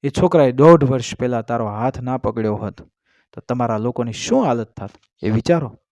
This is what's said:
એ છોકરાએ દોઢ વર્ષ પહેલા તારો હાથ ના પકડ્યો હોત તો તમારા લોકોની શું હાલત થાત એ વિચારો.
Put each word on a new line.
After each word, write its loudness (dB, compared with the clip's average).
એ -2
છોકરાએ 2
દોઢ 8
વર્ષ -2
પહેલા -4
તારો -4
હાથ -4
ના -6
પકડ્યો -2
હોત -10
તો -18
તમારા -2
લોકોની -4
શું -2
હાલત -4
થાત -12
એ -2
વિચારો. -2